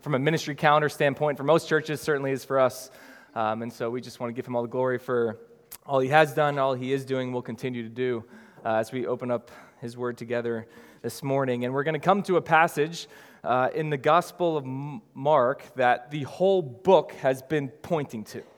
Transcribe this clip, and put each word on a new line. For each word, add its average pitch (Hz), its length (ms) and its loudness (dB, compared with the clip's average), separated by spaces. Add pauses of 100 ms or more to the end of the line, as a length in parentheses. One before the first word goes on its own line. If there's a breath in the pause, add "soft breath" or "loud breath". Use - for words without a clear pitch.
from 147 120 -4
a 131 60 4
ministry 151 340 0
calendar 151 360 4
standpoint 143 500 0
for 135 40 -6
most 160 240 4
churches, 156 340 0
certainly 139 320 -2
is 127 120 -6
for 135 140 0
us. - 320 2 (420 loud breath)
Um, 110 300 -2
and 117 100 -10
so 117 160 -4
we 123 100 -6
just 123 200 -16
want 123 100 -6
to 117 60 -8
give 123 100 -8
Him 123 100 -6
all 120 60 0
the 120 60 -4
glory 127 320 -2
for 117 400 -2 (480)
all 139 120 2
He 131 100 0
has 151 240 6
done, 143 260 2
all 135 160 2
He 127 180 -4
is 139 120 -2
doing, 127 260 -4
will 123 100 -4
continue 123 400 -8
to 113 80 -8
do, 117 340 -4 (400 loud breath)
uh, 110 120 0
as 110 160 0
we 131 160 -4
open 123 240 -4
up 120 180 -4 (300 loud breath)
His 120 180 -12
Word 123 180 -6
together 117 520 -4 (340 loud breath)
this - 220 -8
morning. 135 420 0
And 127 80 -4
we're 139 100 0
gonna 160 160 -2
come 190 240 0
to 180 140 0
a 156 40 2
passage, 165 680 2 (360 loud breath)
uh, 127 300 0
in 156 160 -4
the 147 80 -2
Gospel 160 600 2
of 143 60 -4
M-, 135 380 -10 (140)
Mark 135 480 2 (120)
that 123 360 2
the 147 120 -6
whole 185 380 2
book 151 520 4
has 135 280 0
been 143 280 -2
pointing 135 560 -6
to. - 180 -14 (140)